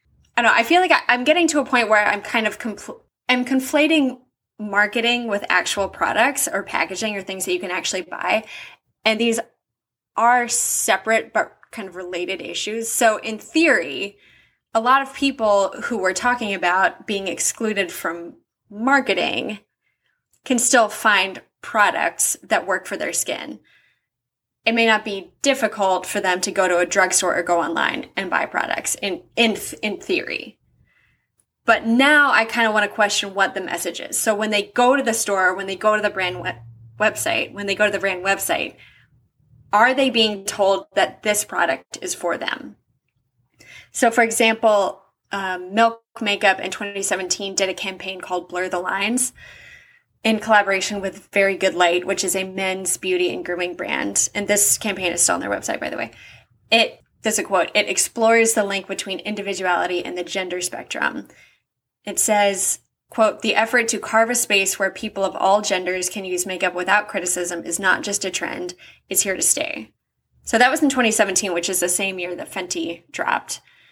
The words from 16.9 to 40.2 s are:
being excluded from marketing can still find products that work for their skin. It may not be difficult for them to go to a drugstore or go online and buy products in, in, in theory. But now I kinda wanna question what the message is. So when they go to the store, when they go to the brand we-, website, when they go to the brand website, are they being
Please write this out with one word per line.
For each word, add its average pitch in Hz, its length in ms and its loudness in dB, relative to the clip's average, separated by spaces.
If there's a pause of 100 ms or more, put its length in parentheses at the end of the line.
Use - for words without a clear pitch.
being 196 220 -4
excluded 196 640 -2
from 170 460 -8 (320)
marketing 214 880 0 (840)
can 247 160 0
still 226 300 4
find 190 520 0 (200)
products - 840 0
that 175 240 0
work 185 180 -2
for 190 120 -8
their 160 160 -6
skin. - 460 -6 (1080)
It 226 80 4
may 233 120 4
not 220 200 4
be 196 360 -8
difficult 208 640 0
for - 140 -4
them 185 220 0
to 196 100 -4
go 185 160 2
to 175 120 4
a 180 60 4
drugstore 185 520 2
or 175 60 -2
go 170 180 2
online - 540 -2
and 190 140 -4
buy - 180 0
products - 540 -4
in, 196 200 -4 (140)
in, 226 220 4 (240)
in 208 180 -4
theory. - 580 -6 (1080)
But 220 200 4
now 269 460 6
I 226 140 4
kinda 226 260 0
wanna 208 160 2
question 202 460 0
what 190 200 2
the 190 80 -4
message - 380 -6
is. - 180 -8
So 220 180 0
when 214 160 -2
they 202 120 0
go 247 320 4
to 269 80 0
the 220 100 0
store, 185 420 2
when 190 120 -6
they 190 80 -6
go 214 200 2
to 208 60 0
the 208 80 0
brand 180 320 -4
we-, 180 100 -4 (480)
website, 214 540 0
when 202 120 -8
they 196 100 -2
go 208 100 4
to 208 60 2
the 196 80 -2
brand 180 240 -2
website, 190 520 -2 (960)
are 240 200 6
they 269 160 2
being 214 360 0